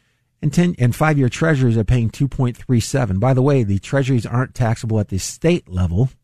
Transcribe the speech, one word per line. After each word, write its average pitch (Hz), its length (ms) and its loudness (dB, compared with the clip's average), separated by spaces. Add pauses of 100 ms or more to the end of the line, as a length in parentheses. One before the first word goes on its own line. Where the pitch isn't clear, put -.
(400)
and 151 120 -2
ten, 175 260 0
and 123 160 2
five-year 147 340 2
treasuries 131 480 2
are 113 60 0
paying 117 280 0
two 139 180 -2
point 123 280 -4
three 123 220 0
seven. 107 400 -2
By 127 160 2
the 127 80 2
way, 135 220 2
the 98 160 -2
treasuries 131 440 -2
aren't 123 300 -4
taxable 110 460 -2
at 98 80 -4
the 95 100 -4
state - 500 -2
level. 90 420 0 (140)